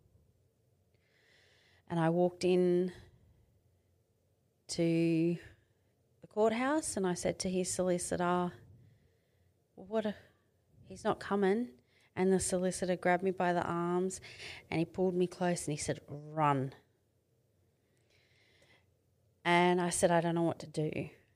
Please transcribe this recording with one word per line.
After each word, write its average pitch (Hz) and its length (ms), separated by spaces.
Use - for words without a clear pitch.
And 170 120
I 160 100
walked 180 340
in 180 480
to 165 720
the - 60
courthouse 247 680
and 190 120
I 175 80
said 175 240
to 185 100
his 180 240
solicitor, 180 760
"Well, 190 120
what 214 180
a, 208 100
he's - 160
not 214 160
coming." 202 500
And 190 180
the 190 60
solicitor 185 560
grabbed 180 280
me 190 80
by 180 220
the 175 100
arms 175 560
and - 80
he 165 80
pulled 185 300
me 180 100
close 175 400
and 147 60
he 151 100
said, - 260
"Run." 147 680
And 175 380
I 175 80
said, 175 220
"I 170 100
don't 170 140
know 170 80
what - 160
to 160 80
do. 151 420